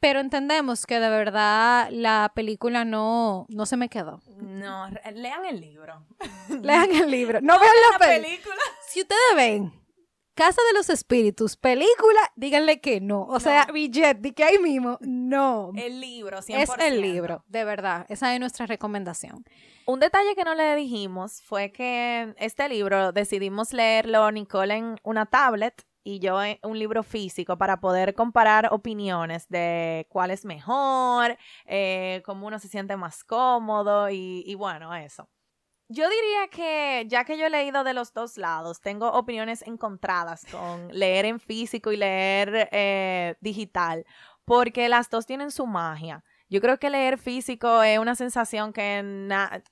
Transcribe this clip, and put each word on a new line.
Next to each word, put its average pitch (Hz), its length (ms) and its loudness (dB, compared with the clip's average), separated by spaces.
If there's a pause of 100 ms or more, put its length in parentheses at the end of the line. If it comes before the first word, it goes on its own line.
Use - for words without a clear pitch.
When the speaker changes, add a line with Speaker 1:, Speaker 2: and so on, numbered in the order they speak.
Speaker 1:
Pero 277 200 4
entendemos 277 640 -2
que 233 120 0
de 226 120 2
verdad 214 800 2
la 220 440 2
película 233 500 -2
no, 220 640 -2
no 214 180 -6
se 254 100 -2
me 247 120 -2
quedó. 165 340 -10 (160)
Speaker 2:
No, 196 520 -12
re-, 208 220 -14
lean 254 320 -10
el 269 160 -8
libro. 156 440 -20 (140)
<laughs> 262 440 -10
Speaker 1:
Lean 330 300 6
el 311 180 4
libro. 240 320 0
No 311 120 8
Speaker 2:
No 381 60 8
Speaker 1:
vean 440 120 10
Speaker 2:
vean 466 200 10
Speaker 1:
la 370 60 2
Speaker 2:
la 339 140 8
Speaker 1:
peli- 320 160 2
Speaker 2:
película. 381 280 -10 (320)
Speaker 1:
Si 370 140 -4
ustedes 403 180 2 (160)
ven 208 360 2 (640)
Casa 370 360 4
de 415 80 4
los 392 100 0
Espíritus, 226 680 2
película, 415 640 6 (160)
díganle 294 440 2
que 226 200 -2
no. 202 240 -2
O - 160 -2
sea, 285 260 6
Speaker 2:
No. 285 60 -10
Speaker 1:
reject, 294 480 2
di 254 100 -6
que 302 140 0
ahí 381 160 6
mismo, 262 400 0
no. 247 720 0
Speaker 2:
El 240 260 -10
libro, 226 380 -12
Speaker 1:
Es 190 60 -14
Speaker 2:
cien 262 200 0
por 247 140 -2
ciento. 302 160 2
Speaker 1:
el 214 60 2
libro, 175 480 -4
de 220 160 -6
verdad. 190 440 -4
Esa 247 240 -4
es 247 60 -2
nuestra 247 280 -8
recomendación. 202 800 -8 (400)
Speaker 2:
Un 262 140 -2
detalle 392 380 2
que 359 80 -2
no 320 100 -2
le 302 220 2
dijimos 208 640 -6
fue 202 300 -6
que 240 640 -4
este 226 300 -4
libro 196 420 0
decidimos 202 640 -4
leerlo, 226 580 2
Nicole 208 460 -2
en 226 260 -8
una 214 240 -2
tablet 240 580 0 (200)
y 202 160 -10
yo 190 200 0
en 208 220 -4
un 220 160 -8
libro 220 240 -2
físico 185 560 -6
para 190 220 0
poder 190 340 0
comparar 220 580 4
opiniones 190 760 -4
de 170 600 -2
cuál 185 220 -2
es 196 140 -6
mejor, 240 920 0 (300)
eh, 185 580 -4
cómo 196 220 -14
uno 214 140 -10
se 202 80 -20
siente 196 280 -8
más 175 280 -12
cómodo 214 840 0
y, 185 380 -8
y 196 80 -10
bueno, 170 400 -10
eso. 151 340 -16 (640)
Yo 302 160 -2
diría 415 440 0
que 294 580 -4
ya 247 160 0
que 311 140 -8
yo 311 80 -2
he 320 40 0
leído 277 320 -2
de 262 120 -4
los 240 180 -8
dos 226 240 -10
lados, 165 460 -8
tengo 208 280 -4
opiniones 226 560 -4
encontradas 185 840 -6
con 175 380 -12
Speaker 1:
<laughs> 175 40 -18
Speaker 2:
leer 190 320 0
en 226 160 -4
físico 226 520 -8
y 208 40 -2
leer, 196 760 0
eh, 190 680 -2
digital, 180 640 -6 (400)
porque 240 460 2
las 240 180 2
dos 226 160 -4
tienen 277 260 -10
su 269 160 -6
magia. 165 560 -8 (280)
Yo 196 120 0
creo 254 160 4
que 285 100 -4
leer 269 300 0
físico 240 640 0
es 214 160 4
una 233 160 0
sensación 226 580 -4
que 202 320 -4
na-, 196 680 -4